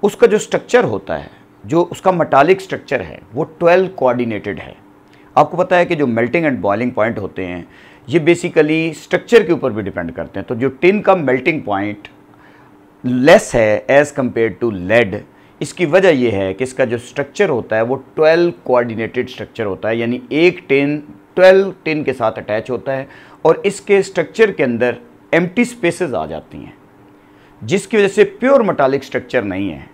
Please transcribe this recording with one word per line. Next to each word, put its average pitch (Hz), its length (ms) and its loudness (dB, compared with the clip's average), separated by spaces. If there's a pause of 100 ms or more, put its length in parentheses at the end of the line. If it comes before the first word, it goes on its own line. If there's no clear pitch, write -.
उसका 208 240 2
जो 208 120 4
स्ट्रक्चर 202 460 -2
होता 98 320 -4
है, 71 140 -12 (340)
जो 147 180 0
उसका 175 300 0
मेटालिक 165 480 4
स्ट्रक्चर 127 420 -6
है - 180 -14 (140)
वो 147 100 -4
ट्वेल्व 175 440 2
कोऑर्डिनेटेड 117 720 -2
है। - 160 -18 (600)
आपको 151 200 2
पता 180 200 2
है 175 100 4
कि 170 100 -2
जो 143 120 0
melting 123 420 0
and 104 140 -6
boiling 110 340 -2
point 110 200 -2
होते 95 280 -8
हैं 87 200 -10 (420)
ये 143 160 0
basically 160 720 0
स्ट्रक्चर - 500 2
के 175 60 0
ऊपर 135 200 -2
भी 107 100 -6
डिपेंड 90 300 -8
करते 82 260 -10
हैं। 95 100 -10
तो 127 60 -4
जो 120 160 -2
टिन 190 300 2
का 190 160 2
मेल्टिंग 135 480 -2
पॉइंट 101 440 -6 (960)
लेस 127 500 4
है 107 380 2
as 143 200 2
compare 113 480 -2
to 117 100 0 (200)
lead, 107 260 2 (440)
इसकी 160 260 -4
वजह 185 240 4
यह 123 260 2
है 95 180 -2
कि 131 100 -6
इसका 131 200 -2
जो 117 140 -4
स्ट्रक्चर 143 500 -4
होता 113 280 -2
है 110 60 2
वो 123 140 -2 (200)
ट्वेल्व 165 360 4 (120)
कोऑर्डिनेटेड 117 640 -2
स्ट्रक्चर - 360 -10
होता 101 240 -6
है, 117 100 -2
यानी 117 220 -4 (120)
एक 175 360 2
टिन 143 300 0 (380)
ट्वेल्व 185 380 6 (100)
टिन 156 200 -4
के - 80 -2
साथ 110 260 -2
अटैच 110 320 -6
होता 127 220 -6
है 135 160 -6 (360)
और 160 220 2
इसके 196 360 0
स्ट्रक्चर 190 500 0
के 165 100 -4
अंदर 120 340 0 (360)
एम्प्टी 180 320 0
स्पेसेस 170 500 -4
आ 78 120 -2
जाती 76 320 -12
हैं, - 160 -18 (880)
जिसकी 190 340 -2
वजह 202 120 4
से 202 160 4 (160)
प्योर 254 220 4
मेटालिक 139 420 0
स्ट्रक्चर 123 400 -4
नहीं 98 260 -4
है 69 240 -14